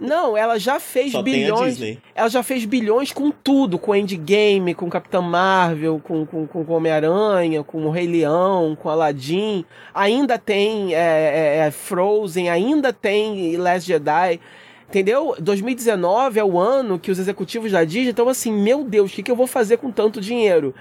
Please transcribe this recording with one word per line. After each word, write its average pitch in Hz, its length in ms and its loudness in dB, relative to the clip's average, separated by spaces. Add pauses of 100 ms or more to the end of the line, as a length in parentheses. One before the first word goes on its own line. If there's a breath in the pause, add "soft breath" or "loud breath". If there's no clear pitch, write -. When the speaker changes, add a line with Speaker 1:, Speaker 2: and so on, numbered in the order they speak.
Speaker 1:
Não, 277 340 0
ela 220 240 0
já 254 220 -2
fez 262 320 -2
Speaker 2:
Só 247 100 -2
tem 262 120 0
a - 20 0
Speaker 1:
bilhões. 247 380 0
Speaker 2:
Disney. 113 240 -8 (160 soft breath)
Speaker 1:
Ela 226 160 0
já 247 120 0
fez 254 220 -4
bilhões 226 480 0
com 285 180 -2
tudo, 269 480 0
com 208 160 0
Endgame, 196 800 2
com 175 140 -6
Capitã 180 320 -4
Marvel, 170 800 0
com, 160 220 -4
com, 156 220 -6
com, 160 180 -6
com 160 80 -6
Homem-Aranha, 165 920 2
com 156 220 -8
o 156 60 -2
Rei 175 160 -2
Leão, 170 760 2
com - 80 -8
Aladdin. 160 760 0 (320 loud breath)
Ainda 240 440 2
tem, 202 560 -2
é, - 40 0
é, 156 680 2
é, 151 40 0
Frozen, 185 760 -2
ainda 247 420 0
tem 202 680 -2
Last 175 280 0
Jedi. 165 540 0 (480 loud breath)
Entendeu? 220 520 0
Dois 196 220 -2
mil 240 80 -4
e 262 40 -2
dezenove 220 640 0
é 214 60 2
o 180 140 2
ano 220 400 0
que 185 120 -6
os 180 80 -2
executivos 196 540 -6
da 180 100 4
Disney 226 280 0
estão 240 180 2
assim, 254 240 -2
"Meu 220 320 2
Deus, 202 260 2
o - 40 -14
que 214 80 -8
que 247 80 -2
eu 240 60 0
vou 247 100 2
fazer 233 320 0
com 262 120 -8
tanto 214 300 0
dinheiro? 190 600 2